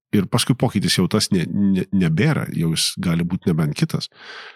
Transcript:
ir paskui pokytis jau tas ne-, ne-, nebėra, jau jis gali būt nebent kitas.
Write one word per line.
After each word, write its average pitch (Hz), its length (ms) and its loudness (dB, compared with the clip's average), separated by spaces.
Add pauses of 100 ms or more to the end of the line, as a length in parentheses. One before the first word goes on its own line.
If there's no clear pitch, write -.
(120)
ir 101 140 2
paskui - 300 0
pokytis 98 420 0
jau 92 80 4
tas 151 240 0
ne-, 87 160 2
ne-, 98 460 0
nebėra, 92 580 2
jau 82 200 0
jis - 280 -2
gali 85 240 0
būt 85 240 -4
nebent 80 300 0
kitas. - 320 -2 (480)